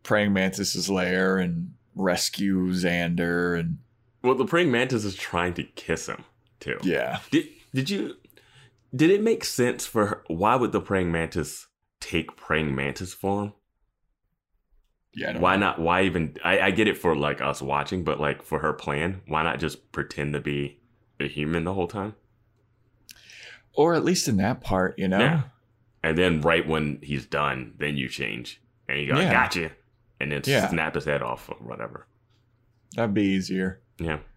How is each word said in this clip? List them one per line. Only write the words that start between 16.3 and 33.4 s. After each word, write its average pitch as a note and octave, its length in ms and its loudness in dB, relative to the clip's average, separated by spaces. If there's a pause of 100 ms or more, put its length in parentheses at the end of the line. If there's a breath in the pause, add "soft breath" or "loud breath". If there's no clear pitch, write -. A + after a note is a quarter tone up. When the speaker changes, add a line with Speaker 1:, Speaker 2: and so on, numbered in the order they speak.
Speaker 2:
I, F#2 160 4
I G2 120 4
get G#2+ 160 4
it G2 100 0
for, E2 180 2
like, C#2+ 240 -2
us C#2 220 -2
watching, C#2+ 420 -2
but, D2+ 160 -2
like, D2 220 0
for - 180 -4
her D2+ 140 0
plan, D#2+ 540 -4
why D#2 160 0
not C#2+ 160 -2
just - 320 -6
pretend D2 420 -4
to D2 60 -2
be C#2+ 400 -4 (400)
a D2 80 -2
human D#2 380 -2
the F#2 100 -2
whole F#2 120 0
time? G#2 280 -8 (1600 loud breath)
Speaker 1:
Or D#3+ 200 4
at D#3+ 100 4
least F3 240 2
in A2 100 2
that G#2 240 2
part, F#2 360 0
you F#2+ 100 -2
know? F#2 120 2
Speaker 2:
Yeah. C#3+ 220 4 (600)
And D#2+ 160 0
then F2 240 4
right E2 260 4
when D2+ 360 -2
he's C#2+ 240 -6
done, C2 500 -4
then D2 180 -4
you C2 140 -4
change. A#1+ 500 -8 (300)
And C#2+ 100 -2
you C#2+ 140 0
go, D3+ 60 4
Speaker 1:
Yeah. F#3+ 120 4
Speaker 2:
"Gotcha." G#2 400 2 (480)
And C#2+ 120 -2
then C#2+ 140 -2
Speaker 1:
Yeah. B2+ 220 2
Speaker 2:
snap E2 280 0
his C#2+ 100 -4
head D2 160 0
off A#1+ 260 -6
or - 120 -12
whatever. A1+ 480 -12 (880)
Speaker 1:
That'd A2+ 180 0
be G#2+ 100 2
easier. F#2 580 0 (180)